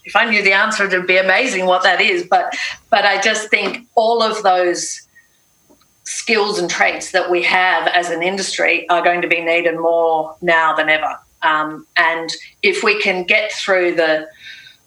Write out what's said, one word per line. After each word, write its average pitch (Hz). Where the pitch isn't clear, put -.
if -
I 226
knew 208
the 190
answer, 202
it'd 180
be 185
amazing 190
what 180
that 185
is. 190
But, 180
but 202
I 196
just 214
think -
all 226
of 220
those 180
skills 208
and 175
traits 180
that 180
we 175
have 180
as 175
an 165
industry 175
are 170
going 175
to 170
be 170
needed 165
more 165
now 160
than 156
ever. 156
Um, 156
and 165
if 196
we 208
can 185
get 214
through 180
the, 156